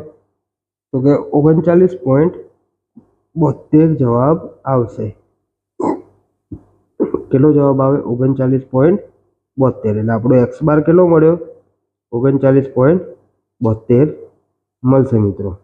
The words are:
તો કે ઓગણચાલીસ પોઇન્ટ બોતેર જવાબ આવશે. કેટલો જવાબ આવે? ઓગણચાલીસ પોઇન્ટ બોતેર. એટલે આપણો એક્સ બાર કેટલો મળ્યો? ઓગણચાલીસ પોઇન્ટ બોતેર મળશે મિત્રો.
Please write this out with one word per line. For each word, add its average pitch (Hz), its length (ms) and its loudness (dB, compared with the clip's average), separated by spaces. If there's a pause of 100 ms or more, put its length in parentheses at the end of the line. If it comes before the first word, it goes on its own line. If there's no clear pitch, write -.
(920)
તો 135 140 -6
કે 143 100 2 (240)
ઓગણચાલીસ 170 560 2 (120)
પોઇન્ટ 147 280 0 (1080)
બોતેર 156 460 0 (120)
જવાબ 127 380 0 (340)
આવશે. 117 360 -4 (2250)
કેટલો 147 260 2
જવાબ 139 280 0
આવે? 139 140 0 (140)
ઓગણચાલીસ 131 520 -2 (100)
પોઇન્ટ 156 260 2 (600)
બોતેર. 110 340 -2
એટલે 110 180 -4
આપણો 123 300 2
એક્સ - 220 -6
બાર 151 200 2
કેટલો 175 260 4
મળ્યો? 160 240 4 (760)
ઓગણચાલીસ 135 640 0
પોઇન્ટ 151 260 2 (580)
બોતેર 120 460 0 (760)
મળશે 127 440 2
મિત્રો. 98 240 -6 (140)